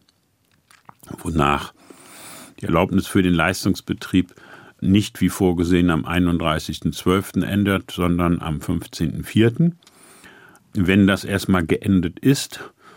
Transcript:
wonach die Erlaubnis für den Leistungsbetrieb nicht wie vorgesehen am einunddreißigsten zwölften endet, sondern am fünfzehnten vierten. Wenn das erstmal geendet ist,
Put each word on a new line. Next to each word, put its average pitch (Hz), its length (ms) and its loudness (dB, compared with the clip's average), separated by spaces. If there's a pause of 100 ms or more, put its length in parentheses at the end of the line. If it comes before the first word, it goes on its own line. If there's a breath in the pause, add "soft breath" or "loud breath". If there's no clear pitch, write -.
(1200)
wonach 71 520 0 (880 loud breath)
die 98 60 -6
Erlaubnis 87 400 2
für 98 160 2
den 90 100 2
Leistungsbetrieb 92 1000 -2 (460 loud breath)
nicht 101 400 0
wie 92 80 2
vorgesehen 87 600 2
am 78 160 0
einunddreißigsten 82 880 -2
zwölften 95 500 -2
endet, 98 480 0
sondern 87 500 0
am 76 200 -6
fünfzehnten 80 640 -6
vierten. 120 540 2 (960 loud breath)
Wenn 98 320 4
das 95 200 2
erstmal 92 400 0
geendet 90 540 0
ist, - 520 -2 (260 loud breath)